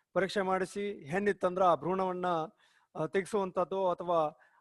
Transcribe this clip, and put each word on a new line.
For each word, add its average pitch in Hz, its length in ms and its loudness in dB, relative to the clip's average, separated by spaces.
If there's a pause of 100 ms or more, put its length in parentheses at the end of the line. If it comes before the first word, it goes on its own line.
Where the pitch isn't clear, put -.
(120)
ಪರೀಕ್ಷೆ 185 300 0
ಮಾಡಿಸಿ 190 640 -2
ಹೆಣ್ಣಿತ್ತಂದ್ರ 190 580 0
ಆ 175 120 8
ಭ್ರೂಣವನ್ನ, 180 520 -2 (680)
ಆ, 156 100 -2
ತೆಗೆಸುವಂತದ್ದು 190 840 0
ಅಥವಾ, 175 280 0 (420)